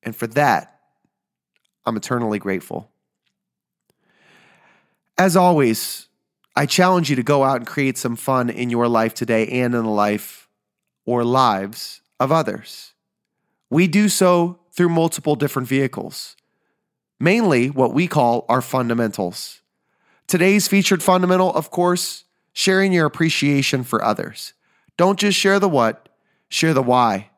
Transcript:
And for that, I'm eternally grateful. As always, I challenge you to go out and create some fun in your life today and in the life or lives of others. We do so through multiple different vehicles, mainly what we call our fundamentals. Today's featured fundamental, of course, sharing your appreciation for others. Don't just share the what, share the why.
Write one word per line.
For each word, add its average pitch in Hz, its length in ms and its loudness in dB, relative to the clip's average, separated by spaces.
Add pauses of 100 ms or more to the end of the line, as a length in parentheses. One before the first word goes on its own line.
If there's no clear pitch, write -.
And 117 120 -10
for 117 120 -8
that, 113 540 -2 (1040)
I'm 117 100 -4
eternally 110 440 -4
grateful. 95 520 -8 (2250)
As 185 200 4
always, 151 720 2 (500)
I 147 80 0
challenge 180 440 2
you 139 80 0
to 123 60 -2
go 139 200 2
out 135 140 0
and 117 100 -8
create 135 300 -2
some 117 180 -4
fun 127 340 -2
in 120 200 -6
your 120 180 0
life 113 260 0
today 110 340 -2
and 123 280 -2
in 117 80 -2
the 113 60 -2
life 104 580 -2 (580)
or 120 180 -2
lives 117 800 0 (180)
of 131 120 0
others. 113 640 -6 (760)
We 170 180 4
do 208 200 2
so 180 520 2 (120)
through 175 180 2
multiple 160 460 0
different 131 320 -4
vehicles, - 680 -6 (840)
mainly 160 500 2
what 131 240 0
we 165 140 0
call 120 400 0
our 123 140 0
fundamentals. 117 1000 -4 (680)
Today's 190 400 2
featured 196 360 2
fundamental, 185 500 2
of - 180 -4
course, 175 520 -2 (300)
sharing 190 400 0
your 165 120 2
appreciation 143 800 0
for 117 200 -4
others. - 500 -6 (440)
Don't 190 220 2
just 202 180 0
share 196 220 2
the 190 100 2
what, 117 380 0 (400)
share 160 260 0
the 135 80 2
why. 120 560 0